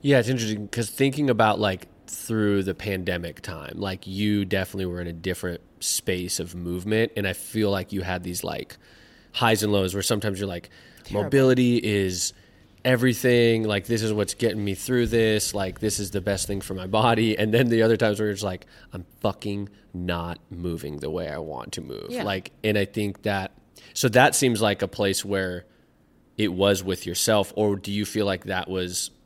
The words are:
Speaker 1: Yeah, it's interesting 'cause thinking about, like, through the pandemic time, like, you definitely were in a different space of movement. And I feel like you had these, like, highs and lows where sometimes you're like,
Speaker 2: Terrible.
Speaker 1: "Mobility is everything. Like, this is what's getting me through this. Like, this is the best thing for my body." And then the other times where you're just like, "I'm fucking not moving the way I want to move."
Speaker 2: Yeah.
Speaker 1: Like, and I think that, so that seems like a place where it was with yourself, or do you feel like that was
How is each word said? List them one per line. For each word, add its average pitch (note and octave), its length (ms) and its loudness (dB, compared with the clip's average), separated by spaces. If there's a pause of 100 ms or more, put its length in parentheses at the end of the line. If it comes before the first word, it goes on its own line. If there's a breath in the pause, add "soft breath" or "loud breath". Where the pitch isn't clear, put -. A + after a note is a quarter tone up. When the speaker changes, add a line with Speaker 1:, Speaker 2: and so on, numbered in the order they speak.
Speaker 1:
Yeah, C#3 180 6
it's A2+ 100 0
interesting G#2+ 380 -2
'cause A2+ 220 -4
thinking C#3 400 0
about, A2 300 4
like, F#2+ 280 -2 (200)
through G#2 560 0
the F#2+ 100 -2
pandemic F2+ 680 -6
time, D#2 360 -12
like, F#2 300 -6
you G2+ 380 0
definitely F#2+ 420 -2
were F2 140 -6
in F2 60 -6
a E2+ 60 -8
different F2 480 -4 (180)
space - 600 -4
of F2 160 -8
movement. F2+ 600 -2
And G2+ 120 -2
I F#2 60 -2
feel G#2+ 360 -2
like F#2+ 240 -4
you G2 80 -4
had F2+ 220 -4
these, F2 200 -8
like, - 340 -8 (560 loud breath)
highs A2+ 300 2
and G#2 80 0
lows F#2+ 220 2
where G2 100 -2
sometimes G#2 360 -2
you're G2+ 80 -4
like, F2 220 -10 (340 loud breath)
Speaker 2:
Terrible. G2+ 220 -2
Speaker 1:
"Mobility B2+ 520 6
is G2 560 0 (500 soft breath)
everything. A#2+ 800 4
Like, G2+ 220 0
this A#2 160 0
is A2 100 0
what's G#2 220 0
getting G#2+ 320 0
me G2 80 -2
through A#2+ 340 0
this. A2 460 2
Like, F#2+ 260 -4
this G#2+ 200 -2
is F#2+ 120 -6
the G2 100 -2
best G2 260 -2
thing G2 140 -4
for - 120 -8
my F#2 140 -8
body." A2 500 4
And G#2+ 160 2
then A#2+ 160 6
the A2+ 140 6
other A2+ 140 6
times G#2 220 2
where G#2+ 80 0
you're G#2 60 0
just G2 100 -6
like, F#2 220 -4 (260 loud breath)
"I'm F2+ 140 -12 (160)
fucking G2+ 480 -4 (240 soft breath)
not F2 460 -4 (100)
moving E2 480 -6
the C#2+ 140 -6
way F2 180 -4
I D2+ 80 -8
want D2+ 360 -10
to - 80 -8
move." - 280 -12
Speaker 2:
Yeah. A#3+ 140 -6
Speaker 1:
Like, G2 280 -4 (120)
and G#2+ 140 2
I G2+ 80 2
think G2+ 380 -6
that, G2 280 -2 (420 loud breath)
so - 160 2
that B2 260 6
seems A#2+ 260 2
like G#2 200 2
a G2+ 60 -2
place G2 360 0
where F#2+ 420 -4 (720 soft breath)
it G#2+ 160 0
was F#2+ 300 4
with F#2 220 -4
yourself, G2+ 500 0
or G#2 200 2
do G2 160 -8
you G#2 140 0
feel G#2+ 200 -2
like F#2+ 200 -2
that F#2 240 -4
was F2+ 420 -4 (140)